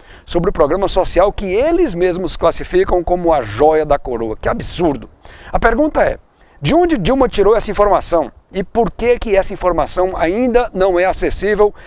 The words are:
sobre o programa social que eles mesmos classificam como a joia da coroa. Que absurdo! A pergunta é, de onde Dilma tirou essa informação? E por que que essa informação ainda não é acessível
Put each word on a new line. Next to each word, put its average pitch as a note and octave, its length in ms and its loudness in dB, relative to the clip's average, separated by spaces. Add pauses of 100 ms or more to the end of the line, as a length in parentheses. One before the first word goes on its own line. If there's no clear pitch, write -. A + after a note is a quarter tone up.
(260)
sobre F3 240 -2
o - 40 0
programa E3 360 0
social F#3 420 2
que G3+ 140 -6
eles C#4 480 0
mesmos F3+ 420 -2
classificam F3+ 680 0
como F3 260 0
a D3 100 2
joia D3 440 2
da C#3+ 120 0
coroa. A2+ 380 -6
Que - 140 -4
absurdo! C3+ 600 -2 (400)
A - 80 -4
pergunta A#3+ 460 2
é, B2+ 160 -2 (420)
de D#3+ 140 0
onde E4+ 220 2
Dilma A#3+ 320 0
tirou G#3 260 2
essa G#3 160 -2
informação? E3+ 580 0 (220)
E F#3+ 120 -4
por A3 260 -2
que A#3+ 300 0
que G#3+ 160 -2
essa F#3+ 180 0
informação F3+ 600 -2
ainda A3+ 580 0
não F#3 240 0
é F3+ 60 2
acessível F#3+ 720 0 (120)